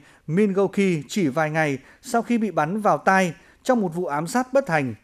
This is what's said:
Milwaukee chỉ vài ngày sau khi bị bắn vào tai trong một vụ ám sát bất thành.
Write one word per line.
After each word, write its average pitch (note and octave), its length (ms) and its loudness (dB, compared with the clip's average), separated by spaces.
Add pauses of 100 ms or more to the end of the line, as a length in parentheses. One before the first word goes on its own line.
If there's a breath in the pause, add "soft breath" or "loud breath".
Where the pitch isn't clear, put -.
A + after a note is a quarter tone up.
(280 soft breath)
Milwaukee F#3+ 800 2
chỉ F#3+ 200 0
vài D3+ 240 0
ngày D3+ 260 0 (240 loud breath)
sau A#3 200 -2
khi A#3+ 160 0
bị G#3+ 140 -2
bắn E3 300 -2
vào F#3+ 160 2
tai F#3+ 360 2 (300 soft breath)
trong B3 180 2
một E3+ 140 -2
vụ F3+ 100 -4
ám D3+ 220 -4
sát B3 260 -2
bất F3+ 140 2
thành. C#3+ 360 -2